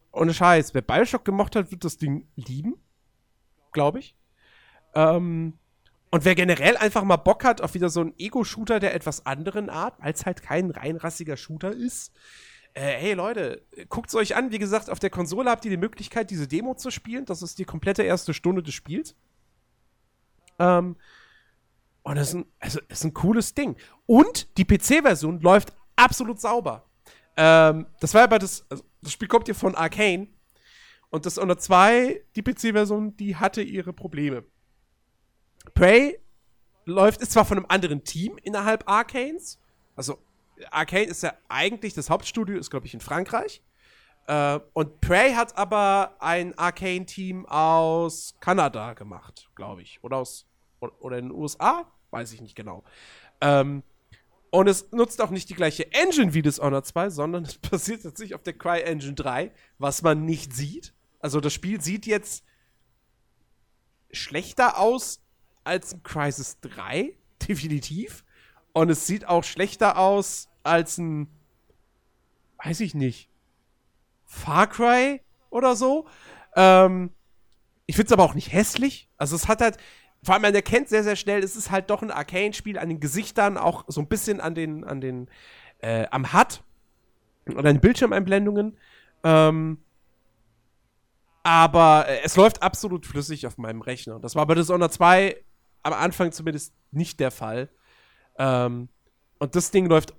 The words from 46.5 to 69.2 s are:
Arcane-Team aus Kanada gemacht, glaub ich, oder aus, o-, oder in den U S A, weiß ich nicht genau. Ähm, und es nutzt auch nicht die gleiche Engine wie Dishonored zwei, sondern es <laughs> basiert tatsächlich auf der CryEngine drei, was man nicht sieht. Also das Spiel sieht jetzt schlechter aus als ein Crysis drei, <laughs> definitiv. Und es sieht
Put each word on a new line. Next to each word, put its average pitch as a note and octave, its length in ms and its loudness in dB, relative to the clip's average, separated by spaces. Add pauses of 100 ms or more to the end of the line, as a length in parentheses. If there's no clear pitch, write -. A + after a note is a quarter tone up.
Arcane-Team F#3 880 -6
aus D#3+ 920 0
Kanada B2 540 -2
gemacht, - 600 -20
glaub G2+ 240 -16
ich, - 240 -20
oder B2+ 140 -6
aus, - 300 -10 (320)
o-, A#2+ 100 -10 (100)
oder B2+ 180 -10
in B2 80 -8
den B2+ 60 -12
U D3+ 140 -8
S D3 140 -10
A, E4 260 0 (260)
weiß A2+ 220 -12
ich A2+ 80 -20
nicht A2 140 -20
genau. G#2 280 -16 (560)
Ähm, C#3 440 2 (640)
und F#3 180 4
es F#3+ 240 -2
nutzt A#3 300 -2
auch G3 80 -2
nicht F#3 200 -8
die F3+ 60 -14
gleiche D#3+ 380 -2
Engine C#4+ 400 2
wie D#3+ 80 2
Dishonored C#3 440 -2
zwei, F#3+ 240 -4
sondern D#3+ 360 -6
es - 120 -16
<laughs> - 120 -12
basiert G3+ 340 -6
tatsächlich F3+ 320 -16
auf - 80 -18
der E3+ 100 -10
CryEngine E3 600 -4
drei, C3+ 380 -6 (260)
was C#3 240 -4
man D#3 240 2
nicht D#3 280 -6
sieht. D3 400 -10 (260)
Also D3 200 -2
das C#3+ 140 -4
Spiel G3 280 -8
sieht G3+ 260 -8
jetzt G#3 360 -6 (1700)
schlechter - 680 -4
aus A#3 420 -2 (420)
als F3+ 300 -6
ein F3+ 100 -20
Crysis C#3+ 560 -8
drei, D#3 580 -10 (100)
<laughs> - 200 -12
definitiv. D#3 760 -8 (500)
Und D#3+ 160 2
es D#3 180 0
sieht G3+ 200 -6